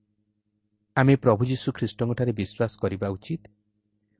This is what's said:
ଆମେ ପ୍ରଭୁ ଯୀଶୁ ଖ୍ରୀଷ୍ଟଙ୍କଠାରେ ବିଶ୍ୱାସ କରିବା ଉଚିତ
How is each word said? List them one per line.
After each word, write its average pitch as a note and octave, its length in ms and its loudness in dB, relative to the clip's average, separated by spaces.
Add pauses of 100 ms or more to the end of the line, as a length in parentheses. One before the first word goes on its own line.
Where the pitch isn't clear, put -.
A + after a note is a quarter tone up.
(960)
ଆମେ C#3 200 6
ପ୍ରଭୁ A2+ 280 4
ଯୀଶୁ B2+ 280 -4
ଖ୍ରୀଷ୍ଟଙ୍କଠାରେ A#2+ 600 -2
ବିଶ୍ୱାସ G#2 440 -4
କରିବା G2 320 -4
ଉଚିତ G2 340 -8 (760)